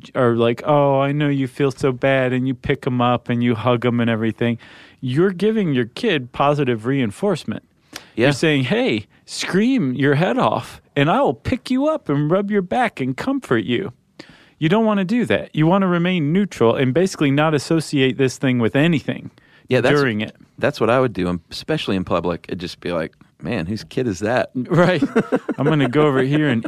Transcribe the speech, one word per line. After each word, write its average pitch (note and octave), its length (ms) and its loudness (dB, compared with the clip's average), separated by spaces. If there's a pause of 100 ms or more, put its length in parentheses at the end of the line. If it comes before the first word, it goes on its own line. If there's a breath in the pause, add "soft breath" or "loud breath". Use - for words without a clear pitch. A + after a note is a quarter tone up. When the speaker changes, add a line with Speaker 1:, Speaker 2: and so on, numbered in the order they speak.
(140)
Speaker 1:
are A#2+ 200 2
like, A#2 300 2
"Oh, C#3+ 340 4
I C#3 120 0
know D3 180 0
you C#3 180 0
feel C#3 240 -2
so C#3 200 -2
bad," C3 420 0
and B2+ 140 0
you C3 80 -2
pick - 320 -4
'em B2+ 140 0
up A#2+ 280 0
and A#2+ 140 0
you A#2+ 100 2
hug B2 320 0
'em A#2+ 140 2
and A#2 100 2
everything, A2+ 480 -2 (440 loud breath)
you're D3 300 0
giving G3 440 0
your B2 100 2
kid C#3+ 460 -4
positive C#3 560 0
reinforcement. C#3 760 -2 (520 loud breath)
Speaker 2:
Yeah. A#2 120 2
Speaker 1:
You're D3 60 4
saying, D3 320 0
"Hey, F3+ 400 0 (200 soft breath)
scream G3+ 680 0
your C#3 220 2
head G3 240 0
off, A2+ 400 -2 (160)
and C#3+ 140 2
I A3+ 120 2
will F#3+ 140 2
pick - 360 -6
you C4 160 0
up D#4 220 -4
and D3 220 0
rub G3+ 200 0
your G3+ 120 2
back A#3 360 -2
and C3 180 -4
comfort A#3+ 480 -2
you." A#2+ 280 -4 (680 loud breath)
You D#3 100 0
don't A3 160 2
wanna G3+ 200 0
do A3 200 0
that. G2+ 300 -2
You D#3 120 2
wanna F#3+ 200 4
remain F3 460 0
neutral F3 420 2
and B2+ 180 0
basically D#3+ 380 0
not D3+ 240 2
associate C#3+ 640 0
this C3 220 0
thing B2+ 180 0
with A#2 180 0
anything E3 540 0 (380 soft breath)
Speaker 2:
Yeah, B2+ 140 2
that's, C#3+ 180 2
Speaker 1:
during A2+ 220 0
it. - 140 -10 (220)
Speaker 2:
that's C3 240 -2
what A2 80 2
I B2+ 100 4
would B2+ 140 0
do, F2+ 140 -2
um, F2 140 -4 (100)
especially D#3 440 -4
in F#2 80 -2
public. E2+ 440 -4
It'd F#2 120 -8
just F2 200 -12
be F2 120 -8
like, E2 220 -4 (260)
"Man, E2+ 280 -6
whose G#2+ 160 -8
kid C3 240 -4
is F#2 120 -4
that?" A2 360 -2
Speaker 1:
Right. E3 480 2
Speaker 2:
<laughs> - 560 -2
Speaker 1:
I'm C3 60 0
gonna D3 240 2
go D3+ 180 4
over C3 160 2
here D3 260 2
and A2+ 180 0